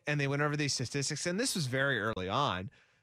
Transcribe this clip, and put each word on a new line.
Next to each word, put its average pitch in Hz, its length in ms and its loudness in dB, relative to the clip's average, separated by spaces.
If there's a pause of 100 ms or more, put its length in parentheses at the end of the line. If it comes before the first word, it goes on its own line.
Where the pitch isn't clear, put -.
and 147 140 2
they 139 80 2
went 143 140 0
over 151 140 2
these 147 180 0
statistics, 139 520 -2
and 175 120 0
this 262 160 0
was 160 120 0
very 131 340 2
early 101 280 -2
on, 107 420 0 (320)